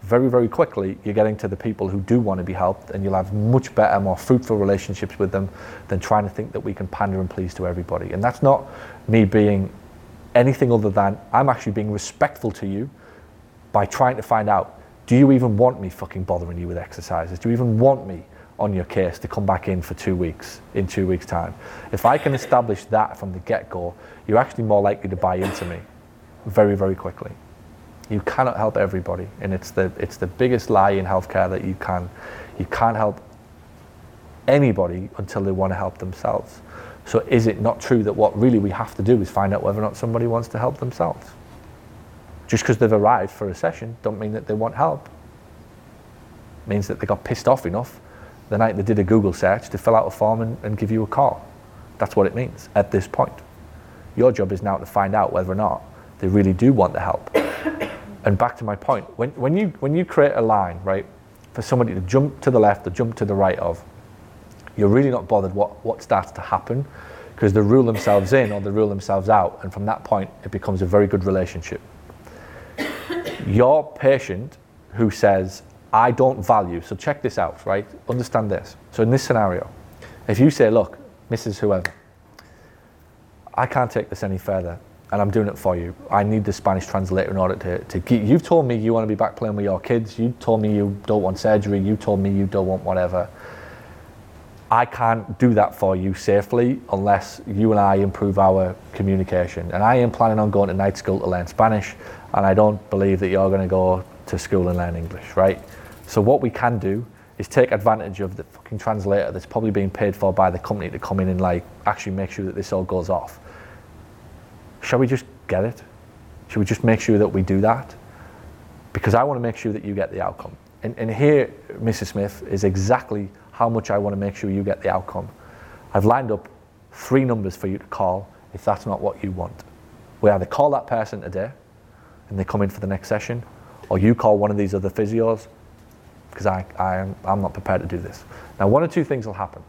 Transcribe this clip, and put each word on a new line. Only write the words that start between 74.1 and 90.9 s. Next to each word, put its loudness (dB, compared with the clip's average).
who 2
says, 2
"I 4
don't 2
value," 2
so -10
check -6
this -4
out, -4
right? -2
Understand -2
this. -6
So -2
in 4
this 4
scenario, 0
if 0
you 8
say, 4
Look, 2
Missus -4
Whoever, 0
I 0
can't 0
take -4
this -8
any -4
further, -4
and 0
I'm 2
doing 2
it -8
for 0
you. -6
I 4
need 0
the -2
Spanish 0
translator -2
in -2
order 2
to, -4
to -8
get, 2
you've 4
told 4
me 0
you 0
wanna 2
be 0
back -2
playing -4
with -2
your -2
kids. -2
You -2
told 2
me 2
you 0